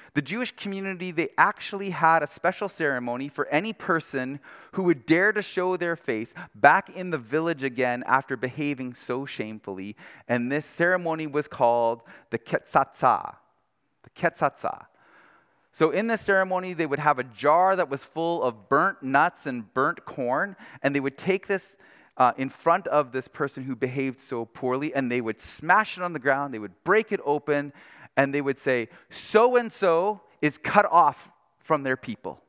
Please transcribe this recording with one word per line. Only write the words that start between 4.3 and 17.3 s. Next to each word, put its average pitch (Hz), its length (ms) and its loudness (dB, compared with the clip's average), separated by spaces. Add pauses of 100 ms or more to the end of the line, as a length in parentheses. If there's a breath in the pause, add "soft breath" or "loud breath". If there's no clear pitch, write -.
who 190 120 -2
would 160 220 2
dare 185 260 4
to 202 100 -2
show 185 340 -2
their 170 200 -2
face 113 380 -6 (200 loud breath)
back 147 340 4
in 180 220 -8
the 156 80 -2
village 143 440 -2
again 123 440 -2
after 135 300 2
behaving 127 580 -4
so 135 320 -6
shamefully. 104 720 -10 (320 loud breath)
And 120 220 0
this 147 160 -2
ceremony 170 600 0
was 143 200 -4
called 120 560 0 (280 loud breath)
the 117 80 -4
Ketzatzah. - 960 0 (680)
The - 80 -20
Ketzatzah. - 760 -2 (840 soft breath)
So 160 200 2
in 202 180 0
this 226 140 -2
ceremony, 185 500 2
they 160 140 -2
would 139 120 -2
have 147 220 2
a 123 40 -4
jar 151 520 4